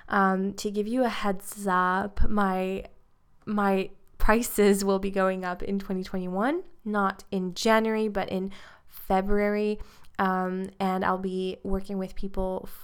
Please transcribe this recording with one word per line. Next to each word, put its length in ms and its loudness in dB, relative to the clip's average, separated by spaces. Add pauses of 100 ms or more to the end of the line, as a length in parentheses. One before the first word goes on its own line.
(100)
um, 440 2
to 160 -6
give 160 -2
you 160 0
a 60 2
heads 580 -4
up, 600 4
my, 560 0 (600)
my 420 0 (300)
prices 680 4
will 140 2
be 120 -4
going 360 0
up 160 -6
in 160 -4
twenty 260 -6
twenty-one, 580 -2 (220)
not 460 -2
in 240 -4
January, 520 2
but 220 -4
in 240 -4 (340)
February. 920 0 (440)
Um, 560 -2
and 260 -2
I'll 140 0
be 460 -4
working 340 -2
with 160 -6
people 540 -4 (160)